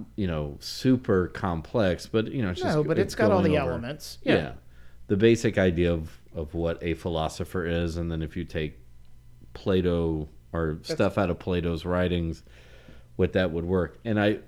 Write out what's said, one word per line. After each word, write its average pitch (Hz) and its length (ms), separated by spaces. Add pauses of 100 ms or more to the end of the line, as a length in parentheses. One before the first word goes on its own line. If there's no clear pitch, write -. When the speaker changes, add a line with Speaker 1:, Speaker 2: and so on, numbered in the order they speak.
(180)
Speaker 1:
you 101 100
know, 76 320
super 123 680
complex, 90 760
but, 110 280
you 135 80
know, 101 100
it's 87 100
just 294 140
Speaker 2:
No, 151 80
but 160 140
Speaker 1:
go-, 180 60
Speaker 2:
it's - 120
got 214 160
all 190 80
Speaker 1:
going 190 140
Speaker 2:
the - 60
Speaker 1:
over, 131 120
Speaker 2:
elements. 120 520
Speaker 1:
yeah. - 120
Speaker 2:
Yeah. 78 160 (560)
Speaker 1:
The 104 80
basic 113 420
idea 87 360
of, 80 260 (160)
of 80 180
what 82 300
a 85 120
philosopher 82 680
is, 85 300
and 85 160
then 80 100
if 78 140
you 87 80
take 78 340 (760)
Plato 85 720 (260)
or 82 280
Speaker 2:
That's - 120
Speaker 1:
stuff 101 240
out 98 120
of 85 100
Plato's 85 460
writings, 87 580 (720)
what 92 180
that 92 180
would 82 140
work. 87 400
And 107 140
I, 104 280